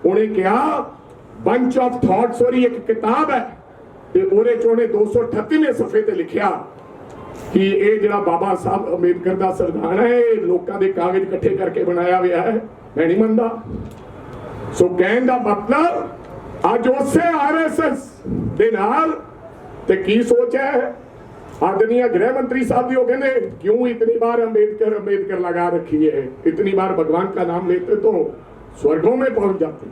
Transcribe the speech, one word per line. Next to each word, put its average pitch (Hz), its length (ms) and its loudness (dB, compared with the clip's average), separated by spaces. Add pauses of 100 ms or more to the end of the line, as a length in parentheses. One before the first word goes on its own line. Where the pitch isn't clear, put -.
ਉਹਨੇ 214 220 4
ਕਿਹਾ, 208 580 0 (640)
Bunch 247 280 0 (100)
of 247 80 0 (140)
Thoughts 233 380 2
ਉਹਦੀ 247 200 2
ਇੱਕ 214 140 0
ਕਿਤਾਬ 247 520 0
ਹੈ, - 260 -4 (560)
ਤੇ 185 80 4
ਉਹਦੇ 220 340 4
'ਚ 233 100 -2
ਉਹਨੇ 226 220 4
ਦੋ 214 180 2
ਸੌ 220 180 0
ਅਠੱਤੀਵੇਂ 285 500 0
ਸਫ਼ੇ 208 280 0
ਤੇ 214 100 0
ਲਿਖਿਆ 180 520 -2 (880)
ਕਿ 190 160 4
ਇਹ 208 300 2
ਜਿਹੜਾ 202 200 0
ਬਾਬਾ 180 360 0
ਸਾਹਿਬ 185 400 -2
ਅੰਬੇਦਕਰ 175 400 0
ਦਾ 185 160 0
ਸੰਵਿਧਾਨ 180 480 -2
ਹੈ, 240 200 4
ਇਹ 226 220 2
ਲੋਕਾਂ 180 380 -2
ਦੇ 190 120 2
ਕਾਗਜ਼ 185 300 0
ਇਕੱਠੇ 185 280 -2
ਕਰਕੇ 185 340 -2
ਬਣਾਇਆ 180 360 2
ਹੋਇਆ 180 220 2
ਹੈ, 226 200 0 (360)
ਮੈਂ 165 100 2
ਨਹੀਂ 190 120 2
ਮੰਨਦਾ। 226 420 2 (1120)
ਸੋ 180 140 2
ਕਹਿਣ 196 380 0
ਦਾ 247 120 2
ਮਤਲਬ 226 720 0 (680)
ਅੱਜ 233 120 0
ਉਸੇ 277 320 2
ਆਰ 320 380 2
ਐਸ 320 220 0
ਐਸ 285 320 -4 (160)
ਦੇ - 440 0
ਨਾਲ 311 500 0 (680)
ਤੇ 190 80 4
ਕੀ 220 280 2
ਸੋਚ 240 320 2
ਹੈ 269 400 -2 (680)
ਆਦਰਨੀਯ 220 460 2
ਗ੍ਰਹਿ 208 240 2
ਮੰਤਰੀ 254 300 -2
ਸਾਹਿਬ 247 260 0
ਦੀ, 262 60 0
ਉਹ 247 120 4
ਕਹਿੰਦੇ, 254 520 0
"ਕਿਉਂ 233 280 2
ਇਤਨੀ 226 300 0
ਵਾਰ 233 260 2
ਅੰਬੇਦਕਰ, 214 540 2
ਅੰਬੇਦਕਰ 196 420 -2
ਲਗਾ 175 300 0
ਰੱਖੀ 156 420 2
ਹੈ, 135 160 -2 (180)
ਇਤਨੀ 190 260 2
ਵਾਰ 190 220 0
ਭਗਵਾਨ 160 340 0
ਕਾ 185 160 -4
ਨਾਮ 175 280 -2
लेते 180 240 0
तो 202 360 0 (520)
स्वर्गों 160 340 4
में 254 200 2
पहुंच 196 160 2
जाते।" 156 380 -4